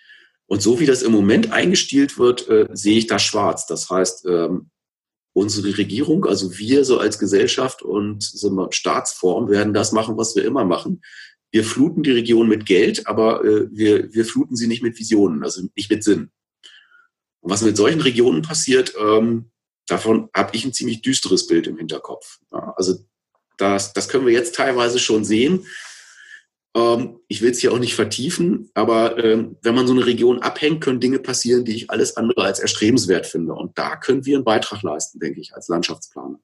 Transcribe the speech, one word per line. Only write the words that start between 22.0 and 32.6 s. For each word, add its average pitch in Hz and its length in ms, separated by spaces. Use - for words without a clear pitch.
Ja, - 260
also 92 180
das, 98 340
das - 160
können 135 160
wir 117 80
jetzt 120 220
teilweise 123 440
schon 107 260
sehen. 127 420
Ähm, 117 500
ich 101 140
will's 120 180
hier - 140
auch 123 60
nicht 123 160
vertiefen, 156 800
aber, 113 500
ähm, 110 380
wenn 117 120
man 127 120
so 127 80
eine 123 100
Region 120 380
abhängt, 156 400
können 127 180
Dinge 127 180
passieren, 123 460
die 113 100
ich - 160
alles - 280
andere 110 240
als 98 180